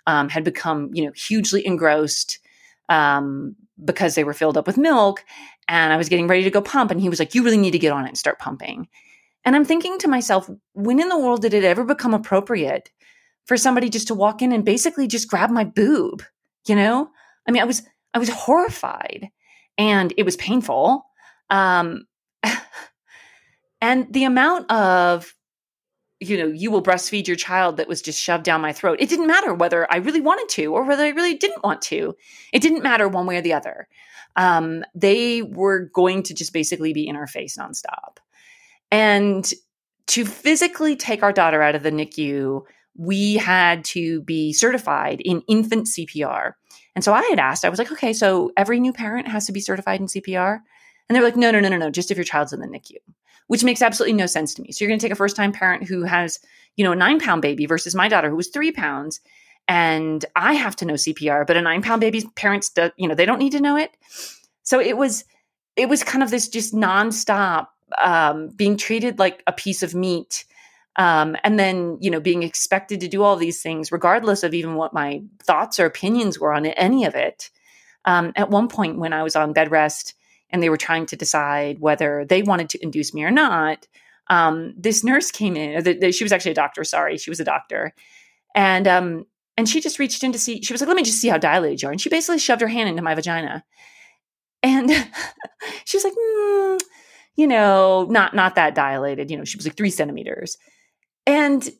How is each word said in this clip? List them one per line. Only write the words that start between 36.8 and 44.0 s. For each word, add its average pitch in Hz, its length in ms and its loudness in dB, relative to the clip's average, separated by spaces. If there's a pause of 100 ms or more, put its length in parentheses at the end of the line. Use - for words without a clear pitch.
be 151 140 -4
in 151 80 -8
our 147 120 -10
face - 300 -12
nonstop. - 600 -12 (760)
And 202 580 0 (580)
to 233 180 -2
physically 311 680 0
take 214 280 -4
our 202 100 4
daughter 165 280 2
out 151 140 4
of 143 80 -6
the 156 80 -2
nicu, 143 720 -4 (340)
we 196 400 0
had 175 500 2
to 165 360 -4